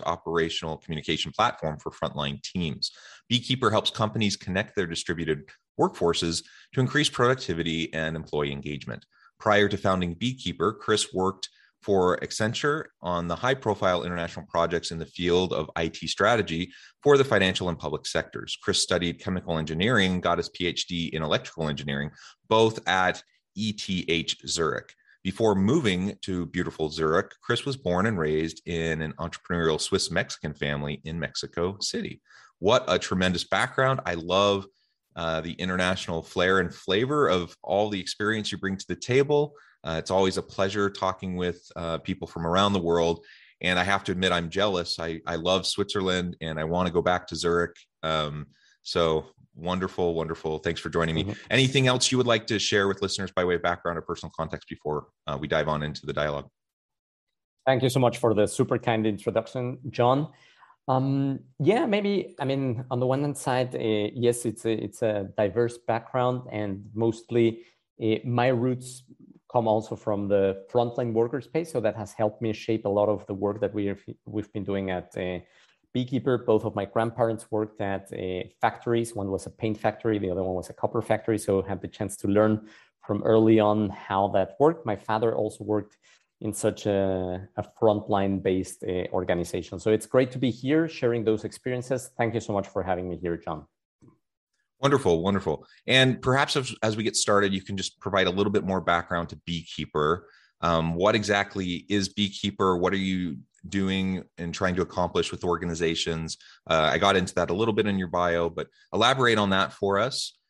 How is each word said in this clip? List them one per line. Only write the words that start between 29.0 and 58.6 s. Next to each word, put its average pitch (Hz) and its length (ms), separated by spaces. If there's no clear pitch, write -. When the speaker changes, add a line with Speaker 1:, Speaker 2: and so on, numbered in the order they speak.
Speaker 1:
an 78 180
entrepreneurial 82 580
Swiss-Mexican - 760
family 73 500
in 82 160
Mexico 85 640
City. - 400
What 107 280
a 90 100
tremendous 92 460
background. 127 640
I 90 80
love, 95 540
uh, 82 240
the 85 100
international 92 720
flair 92 380
and 85 120
flavor 131 540
of 87 340
all 104 280
the 101 100
experience 104 540
you 92 40
bring 95 200
to - 100
the 90 80
table. 147 600
Uh, 80 140
it's 80 120
always 95 260
a 90 40
pleasure 101 480
talking 92 460
with, 90 260
uh, 82 220
people 90 280
from 82 220
around 98 240
the 98 80
world. 85 460
And 90 180
I 90 60
have 98 220
to 98 80
admit, 92 180
I'm 85 180
jealous. 92 480
I, 82 300
I 85 80
love 90 320
Switzerland 92 720
and 80 180
I 78 60
wanna 87 260
go 85 120
back 90 260
to 82 80
Zurich. 85 400
Um, 76 460
so 80 420
wonderful, 90 600
wonderful. 80 460
Thanks 85 200
for - 80
joining 80 280
me. 80 100
Speaker 2:
Mm-hmm. 104 80
Speaker 1:
Anything 131 360
else 127 260
you 127 40
would 123 80
like 113 220
to 107 120
share 98 280
with 98 140
listeners 95 300
by 92 120
way 90 120
of 82 60
background 87 360
or 78 60
personal 85 300
context 78 360
before, 76 380
uh, 71 100
we 73 120
dive 78 180
on 76 160
into 76 220
the 71 80
dialogue? 71 340
Speaker 2:
Thank 131 180
you 131 60
so 131 100
much 120 200
for 113 140
the 104 140
super 127 300